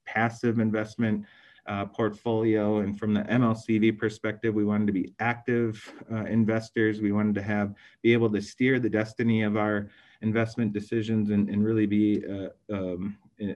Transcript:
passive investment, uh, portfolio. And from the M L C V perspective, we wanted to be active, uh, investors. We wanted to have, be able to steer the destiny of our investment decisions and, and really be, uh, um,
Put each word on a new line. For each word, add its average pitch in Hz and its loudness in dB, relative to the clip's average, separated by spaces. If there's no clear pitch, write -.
passive 113 0
investment, 110 0
uh, 101 -4
portfolio. 107 0
And 101 -2
from 107 0
the 104 0
M 123 4
L 113 4
C 113 0
V 110 4
perspective, 107 -4
we 104 2
wanted 104 2
to 101 0
be 90 -4
active, 117 -2
uh, 110 -4
investors. 110 0
We 101 2
wanted 107 2
to 98 -4
have, 104 -2
be 117 6
able 117 4
to 101 0
steer 127 0
the 113 0
destiny 110 0
of 104 0
our 104 0
investment 113 -2
decisions 107 -2
and, 104 2
and 104 0
really 110 2
be, 104 2
uh, 98 -10
um, 92 -6